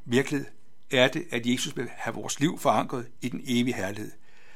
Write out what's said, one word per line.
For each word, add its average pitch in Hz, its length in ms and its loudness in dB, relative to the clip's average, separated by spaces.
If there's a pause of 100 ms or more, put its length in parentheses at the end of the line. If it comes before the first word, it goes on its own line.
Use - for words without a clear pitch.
virkelighed 135 420 2 (440)
er 131 160 8
det, - 240 -2
at 117 140 -2
Jesus 127 320 0
vil 120 140 -6
have - 240 -6
vores - 240 -6
liv 143 200 2
forankret 120 480 2 (140)
i 127 80 -4
den - 140 -6
evige 120 320 2
herlighed. 107 360 -4 (440)